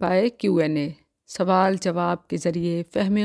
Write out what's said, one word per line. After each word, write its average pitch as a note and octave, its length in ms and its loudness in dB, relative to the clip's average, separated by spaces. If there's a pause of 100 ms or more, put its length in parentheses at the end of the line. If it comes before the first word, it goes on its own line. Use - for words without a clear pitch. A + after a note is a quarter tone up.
by F#3 220 2 (120)
کیو F#3+ 180 0
این D#3 200 2
اے، D3 120 -2 (380)
سوال F#3+ 540 2
جواب F3 480 -2
کے F3 80 -6
ذریعے E3+ 460 -2 (120)
فہم G3+ 300 0